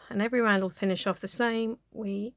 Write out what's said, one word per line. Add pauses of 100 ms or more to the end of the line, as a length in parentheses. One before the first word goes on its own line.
and
every
round
will
finish
off
the
same, (120)
we